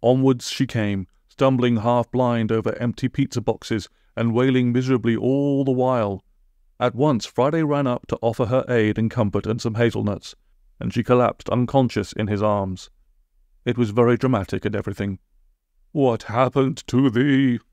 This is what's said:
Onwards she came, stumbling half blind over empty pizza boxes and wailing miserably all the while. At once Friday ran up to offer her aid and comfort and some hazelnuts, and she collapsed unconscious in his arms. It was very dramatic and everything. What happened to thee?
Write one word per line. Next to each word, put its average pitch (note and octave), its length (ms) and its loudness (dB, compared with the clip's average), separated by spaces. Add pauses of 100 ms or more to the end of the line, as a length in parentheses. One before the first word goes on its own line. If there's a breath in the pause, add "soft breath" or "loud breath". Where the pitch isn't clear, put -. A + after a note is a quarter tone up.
Onwards C3 480 2
she - 180 -2
came, G2+ 400 -2 (200)
stumbling B2 500 2
half A#2+ 340 0
blind A#2+ 400 0
over A2 260 -2
empty A#2+ 300 -4
pizza C3 340 -2
boxes G#2+ 480 -4 (260)
and A#2 180 -2
wailing B2+ 380 2
miserably A#2+ 440 0
all C#3 480 0
the C3+ 80 0
while. B2 520 0 (560)
At A#2+ 160 -2
once B2+ 300 0
Friday D3+ 380 0
ran C#3+ 240 -2
up B2 200 -4
to - 140 -6
offer A#2 240 0
her B2+ 240 0
aid A2 300 2
and A2 100 2
comfort G#2 360 0
and A2+ 140 -2
some A2+ 160 -4
hazelnuts, G#2+ 600 -2 (440)
and - 140 -6
she B2 100 -2
collapsed B2 460 0
unconscious A#2+ 640 0
in G#2+ 140 -4
his G2 140 -2
arms. G2+ 480 -2 (760)
It A#2 120 -2
was A#2+ 120 2
very A#2+ 280 4
dramatic G#2+ 480 -2
and G#2 100 -4
everything. G2 440 -6 (720)
What B2+ 320 2
happened B2+ 640 0
to C3 220 2
thee? C3 500 2 (140)